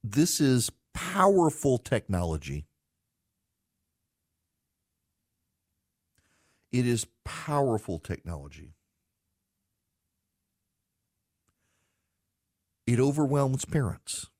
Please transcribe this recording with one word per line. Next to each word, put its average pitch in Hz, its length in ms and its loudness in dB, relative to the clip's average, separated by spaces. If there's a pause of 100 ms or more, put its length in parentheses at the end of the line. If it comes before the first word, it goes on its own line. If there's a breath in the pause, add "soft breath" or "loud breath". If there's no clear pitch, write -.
This 139 320 2
is 131 320 4 (220)
powerful 180 840 2
technology. 82 880 -4 (4000)
It 123 160 0
is 117 200 0 (180)
powerful 127 760 -4
technology. 78 760 -12 (4000)
It 120 140 2
overwhelms 139 640 2
parents. - 640 -4 (100)